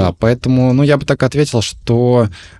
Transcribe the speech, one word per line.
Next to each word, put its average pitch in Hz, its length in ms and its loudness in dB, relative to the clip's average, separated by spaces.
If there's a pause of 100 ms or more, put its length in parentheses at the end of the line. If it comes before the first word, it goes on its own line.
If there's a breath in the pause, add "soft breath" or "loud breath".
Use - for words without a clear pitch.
Да, 87 40 -4
поэтому, 123 640 0
ну, 135 80 2
я 143 160 2
бы - 80 -10
так 139 160 -2
ответил, 131 400 -2
что 120 640 0 (320 loud breath)